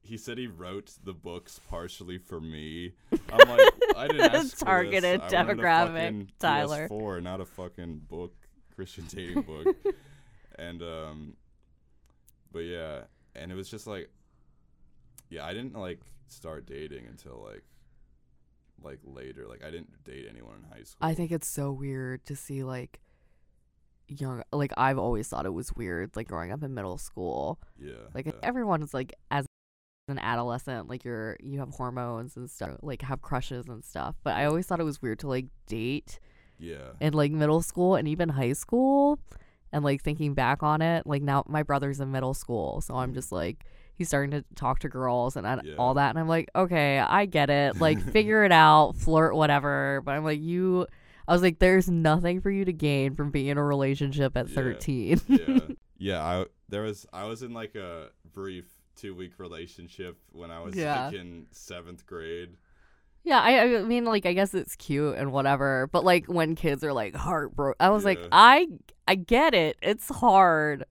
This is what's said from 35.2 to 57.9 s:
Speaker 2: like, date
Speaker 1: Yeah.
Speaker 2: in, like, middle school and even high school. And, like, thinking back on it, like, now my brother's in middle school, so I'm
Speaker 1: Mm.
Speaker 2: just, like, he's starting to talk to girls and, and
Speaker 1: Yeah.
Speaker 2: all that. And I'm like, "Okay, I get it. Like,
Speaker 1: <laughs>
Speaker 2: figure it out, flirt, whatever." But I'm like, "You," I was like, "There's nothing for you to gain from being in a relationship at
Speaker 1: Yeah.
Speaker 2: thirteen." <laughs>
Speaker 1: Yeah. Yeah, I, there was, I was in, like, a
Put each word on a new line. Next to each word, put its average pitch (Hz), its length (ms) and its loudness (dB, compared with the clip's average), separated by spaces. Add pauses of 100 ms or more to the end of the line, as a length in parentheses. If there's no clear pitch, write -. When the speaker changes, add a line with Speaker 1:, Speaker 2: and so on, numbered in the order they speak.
Speaker 2:
like, 131 200 -4 (200)
date 120 520 -6 (400)
Speaker 1:
Yeah. 71 320 -14 (100)
Speaker 2:
in, 151 100 2
like, 147 220 2
middle 156 280 4
school 180 340 2
and 151 120 0
even 165 220 0
high 135 240 0
school. 277 640 2 (520)
And, 147 120 -2
like, 139 200 0
thinking 151 320 -2
back 131 280 0
on 156 180 2
it, 165 240 0
like, 143 160 -2
now 139 280 2
my 151 120 0
brother's 139 380 -2
in 139 100 -4
middle 131 240 -2
school, 107 460 -4
so 131 160 -8
I'm 127 160 -4
Speaker 1:
Mm. - 40 -8
Speaker 2:
just, - 180 -10
like, 87 320 -6 (300)
he's 170 120 -6
starting 139 240 0
to 147 140 -6 (100)
talk 131 240 0
to - 100 -6
girls 127 460 -2
and, 101 100 -6
and 120 200 -4
Speaker 1:
Yeah. 76 100 -10
Speaker 2:
all 127 200 2
that. 143 160 2
And 156 80 -2
I'm 160 100 -2
like, 165 260 0
"Okay, 156 440 2
I 196 260 4
get 156 240 2
it. 143 320 4
Like, 151 180 4
Speaker 1:
<laughs> 107 140 -2
Speaker 2:
figure 214 320 6
it 180 80 8
out, 156 420 10
flirt, 160 400 4
whatever." 143 680 2
But 143 60 -4
I'm 151 120 -2
like, 156 160 -2
"You," 180 480 0 (400)
I 170 60 6
was 175 80 6
like, 180 180 4
"There's 185 300 6
nothing 170 500 2
for 196 120 0
you 196 120 0
to 185 80 0
gain 143 440 0
from 147 160 -2
being 139 160 0
in 143 100 0
a 147 80 2
relationship 139 720 0
at 123 100 -2
Speaker 1:
Yeah. - 80 -10
Speaker 2:
thirteen." 131 680 0
<laughs> - 40 -14
Speaker 1:
Yeah. 262 320 6 (380)
Yeah, 92 260 -2
I, 90 220 0 (240)
there 104 140 -4
was, 104 280 -8
I 98 140 -10
was 113 180 -10
in, 120 100 -12
like, 113 220 -12
a 85 360 -12 (200)